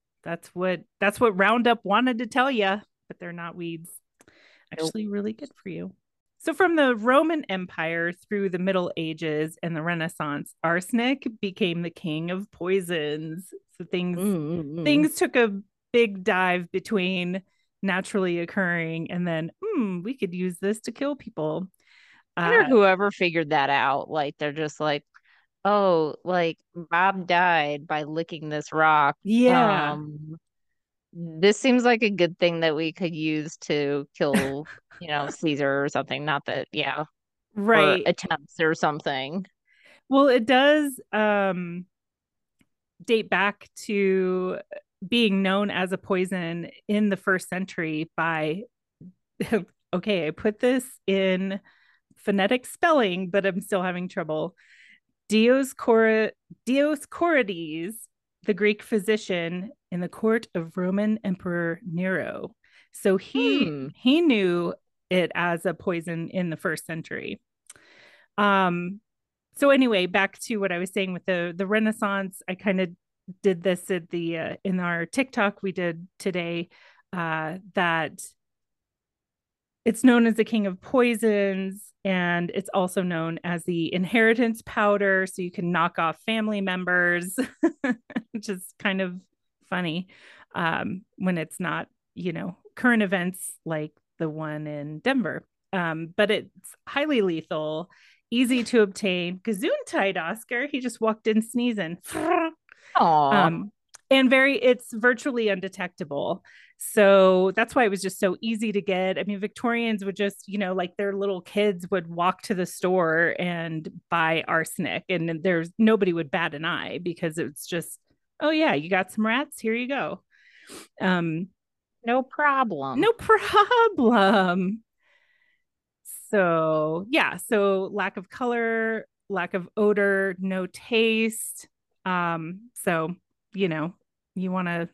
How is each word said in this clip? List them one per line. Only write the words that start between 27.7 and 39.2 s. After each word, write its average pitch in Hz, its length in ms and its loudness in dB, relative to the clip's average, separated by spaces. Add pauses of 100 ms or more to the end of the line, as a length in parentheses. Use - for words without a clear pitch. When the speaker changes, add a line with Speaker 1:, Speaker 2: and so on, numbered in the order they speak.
Speaker 2:
by 151 160 -4
licking 156 460 -8
this 151 220 -6
rock. 156 520 4
Speaker 1:
Yeah. 220 680 4
Speaker 2:
Um, 151 440 -12 (720)
this 170 480 2
seems 247 240 4
like 233 200 4
a 214 60 2
good 175 300 2
thing 170 220 2
that 160 140 2
we 156 180 -2
could 175 220 -4
use 156 420 -4
to 143 500 -2 (100)
kill, 147 160 2
Speaker 1:
<laughs> 139 680 -4
Speaker 2:
you 170 80 -12
know, 147 200 -2
Caesar 139 540 0
or 147 60 -2
something." 139 340 -4
Not 147 220 -4
that, - 260 -6
yeah. 143 320 -4 (520)
Speaker 1:
Right. 202 500 4
Speaker 2:
Or - 40 4
attempts 165 520 -4
or 160 120 4
something. 151 720 -2 (600)